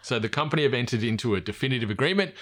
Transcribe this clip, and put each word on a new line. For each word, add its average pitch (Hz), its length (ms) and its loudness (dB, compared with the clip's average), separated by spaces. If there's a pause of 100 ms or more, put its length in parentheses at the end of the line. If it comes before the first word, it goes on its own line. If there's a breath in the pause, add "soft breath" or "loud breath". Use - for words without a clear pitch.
So 123 160 -2
the 113 100 -2
company 151 360 0
have 135 100 4
entered 120 280 0
into 110 320 0
a 92 60 2
definitive 117 480 -2
agreement, 170 540 0